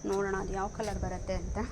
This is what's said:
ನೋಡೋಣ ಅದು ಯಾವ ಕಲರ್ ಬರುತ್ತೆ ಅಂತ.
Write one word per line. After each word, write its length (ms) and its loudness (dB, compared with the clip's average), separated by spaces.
ನೋಡೋಣ 320 2
ಅದು 160 0
ಯಾವ 160 0
ಕಲರ್ 300 -2
ಬರುತ್ತೆ 360 -2
ಅಂತ. 240 0